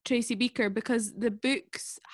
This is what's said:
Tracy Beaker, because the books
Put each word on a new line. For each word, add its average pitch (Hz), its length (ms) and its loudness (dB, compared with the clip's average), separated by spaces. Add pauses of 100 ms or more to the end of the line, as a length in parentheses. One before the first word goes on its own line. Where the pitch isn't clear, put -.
Tracy 240 300 2
Beaker, 226 360 2
because 220 440 0
the 220 160 0
books - 680 -4 (160)